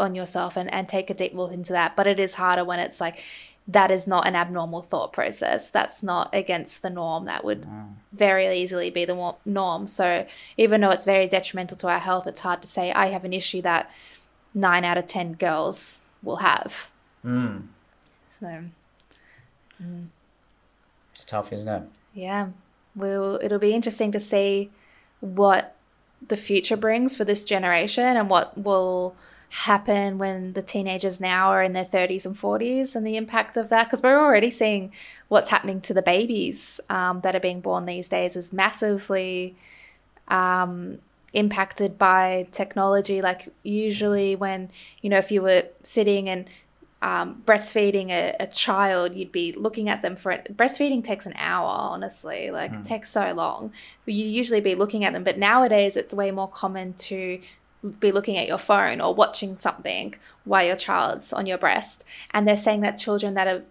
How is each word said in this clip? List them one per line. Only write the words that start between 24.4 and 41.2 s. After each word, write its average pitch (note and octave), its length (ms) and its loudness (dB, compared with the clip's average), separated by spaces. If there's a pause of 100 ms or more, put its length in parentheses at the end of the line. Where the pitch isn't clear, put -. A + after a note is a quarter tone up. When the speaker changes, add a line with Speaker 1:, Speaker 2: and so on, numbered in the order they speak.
Speaker 1:
what G3 540 4 (520)
the G#3+ 100 -2
future G3+ 400 2
brings A#3 380 2
for G#3+ 100 -2
this G#3 200 0
generation G3+ 720 2
and G#3 140 2
what - 280 4
will F#3 560 0 (360)
happen G3+ 680 0
when F#3+ 340 -4
the F#3+ 100 -6
teenagers F#3+ 580 -4
now F#3 280 2
are F#3+ 140 4
in F#3 100 0
their F#3 120 -2
thirties F#3 420 0
and G3 120 -8
forties A#3+ 560 -2
and A3 120 -4
the A3 100 -2
impact A3 400 -2
of A3+ 140 -2
that, A3+ 180 4
'cause B3 140 -2
we're C4+ 180 8
already B3 300 6
seeing G3+ 420 0 (360)
what's G#3 200 6
happening F#3+ 320 0
to F#3+ 140 -4
the F3+ 80 4
babies, F#3+ 760 0 (100)
um, F3+ 320 0
that F#3+ 120 0
are F#3 60 -2
being F3+ 200 -2
born F3+ 260 -2
these F3+ 220 -8
days F3+ 280 -2
is F3 160 -8
massively, F#3+ 1040 -2 (720)
um, F#3 720 0 (340)